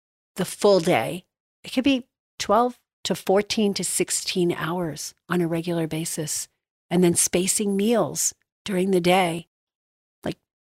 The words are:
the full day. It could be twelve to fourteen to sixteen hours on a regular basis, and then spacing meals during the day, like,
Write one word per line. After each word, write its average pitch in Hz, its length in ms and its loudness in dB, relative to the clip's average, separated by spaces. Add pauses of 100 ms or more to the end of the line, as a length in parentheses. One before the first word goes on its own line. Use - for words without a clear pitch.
(340)
the 185 100 -4
full 196 360 4
day. 160 440 0 (400)
It - 80 -16
could 254 120 -2
be 269 200 2 (340)
twelve 240 400 0 (260)
to 190 100 -2
fourteen 202 580 0
to 185 120 -6
sixteen - 680 -2
hours 160 640 -6 (160)
on 175 100 0
a 170 80 0
regular 170 380 -2
basis, 160 600 -6 (440)
and 175 120 4
then 170 120 6
spacing 190 600 0
meals 196 600 0 (320)
during 190 240 0
the 185 100 4
day, 175 480 2 (760)
like, - 120 -6 (240)